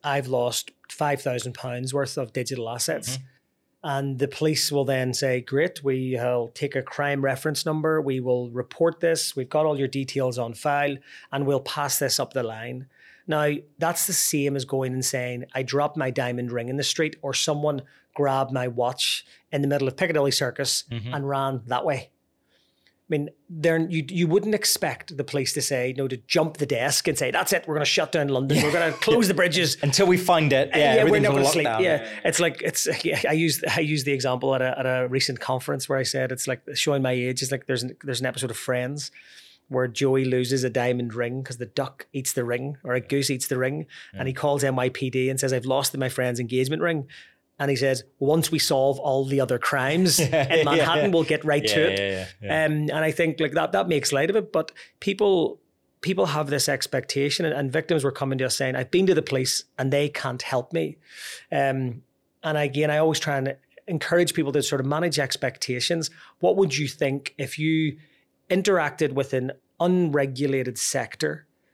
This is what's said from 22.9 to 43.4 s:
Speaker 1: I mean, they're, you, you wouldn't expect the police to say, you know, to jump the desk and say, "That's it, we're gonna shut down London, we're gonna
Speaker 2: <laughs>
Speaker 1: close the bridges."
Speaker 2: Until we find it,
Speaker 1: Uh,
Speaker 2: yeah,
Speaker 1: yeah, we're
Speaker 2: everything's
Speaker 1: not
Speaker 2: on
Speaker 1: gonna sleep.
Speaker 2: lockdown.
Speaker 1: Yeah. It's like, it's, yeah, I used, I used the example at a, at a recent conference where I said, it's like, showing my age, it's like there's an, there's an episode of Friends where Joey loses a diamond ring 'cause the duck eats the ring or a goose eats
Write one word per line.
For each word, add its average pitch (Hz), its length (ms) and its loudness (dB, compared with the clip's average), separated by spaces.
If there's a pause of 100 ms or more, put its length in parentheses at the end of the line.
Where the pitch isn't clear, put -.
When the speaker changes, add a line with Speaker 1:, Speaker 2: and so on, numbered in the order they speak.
Speaker 1:
I - 0 -
mean, 151 200 -2 (200)
they're, 165 300 2
you, 160 300 0
you 175 180 2
wouldn't 208 260 2
expect 170 640 -2
the 139 80 -2
police 135 300 -2
to 147 80 -4
say, 127 260 0
you 131 60 -4
know, 131 160 -2
to 127 80 -4 (100)
jump 160 300 0
the 147 80 -2
desk 127 420 0
and 151 100 2
say, 127 140 0
"That's 180 220 0
it, 175 120 0
we're 156 100 -2
gonna 151 100 0
shut 156 260 0
down 147 160 2
London, 139 340 2
we're 147 120 2
gonna 165 180 2
Speaker 2:
<laughs> - 100 -8
Speaker 1:
close 220 280 4
the 196 40 2
bridges." 170 480 2
Speaker 2:
Until 147 260 4
we 180 100 6
find 170 340 4
it, 139 240 4
Speaker 1:
Uh, - 20 4
Speaker 2:
yeah, 143 180 6
Speaker 1:
yeah, - 80 6
we're - 120 6
Speaker 2:
everything's 139 80 4
Speaker 1:
not 139 60 6
Speaker 2:
on 139 80 4
Speaker 1:
gonna 139 120 4
sleep. 156 180 2
Speaker 2:
lockdown. 113 160 2
Speaker 1:
Yeah. 160 260 2 (160)
It's 165 160 2
like, 165 200 0
it's, - 440 -2
yeah, 156 240 0
I - 20 2
used, 160 340 2
I - 140 0
used 151 260 0
the 139 60 0
example 131 440 0
at 127 60 0
a, 127 180 0
at 131 60 -2
a 127 220 0
recent 131 320 -2
conference 131 480 -4
where 135 100 0
I 131 60 0
said, 131 300 -2
it's 127 160 -4
like, 127 120 -4 (120)
showing 139 280 0
my 127 120 0
age, 123 280 -2
it's 131 100 -4
like 131 140 -4
there's 123 180 -2
an, 127 200 -10
there's 131 160 -6
an 131 60 -2
episode 123 260 -4
of 110 60 -10
Friends 131 520 -4 (600)
where 127 180 0
Joey 131 380 2
loses 127 400 0
a 127 40 -2
diamond 123 440 0
ring 123 320 -4
'cause 123 140 -12
the 123 60 -8
duck - 460 -8
eats 131 220 -4
the 123 100 0
ring 123 400 -4
or 123 100 -4
a 127 60 0
goose 135 300 0
eats 131 180 -4